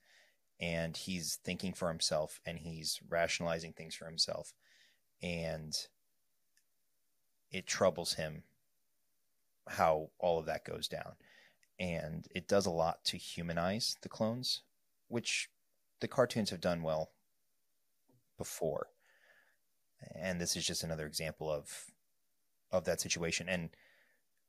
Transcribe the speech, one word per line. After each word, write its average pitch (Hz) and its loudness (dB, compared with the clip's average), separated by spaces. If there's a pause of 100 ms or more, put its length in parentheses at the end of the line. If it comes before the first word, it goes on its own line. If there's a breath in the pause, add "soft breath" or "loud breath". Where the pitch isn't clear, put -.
(580 soft breath)
and 82 0
he's 87 -4
thinking 90 -2
for 90 0
himself, 80 0
and 85 -6
he's 80 -6
rationalizing 82 2
things 82 -12
for 80 -10
himself, - -2 (720 soft breath)
and 80 -2 (1700)
it 95 -6
troubles 87 4
him 78 -4 (1300)
how 78 4
all 85 4
of 78 -6
that 76 -4
goes 80 -4
down. - -8 (640 soft breath)
And 80 -2
it 90 -4
does 101 6
a 95 4
lot 82 2
to - 0
humanize 87 0
the - -10
clones, 117 0 (460)
which - 0 (520)
the 113 0
cartoons 120 4
have 87 -4
done 85 2
well 78 0 (1200)
before. - -4 (1300 soft breath)
And 90 0
this 87 2
is 85 -2
just - -2
another 80 -2
example 78 -2
of, - -4 (800)
of 90 4
that 85 2
situation 85 0
and 87 0 (800 soft breath)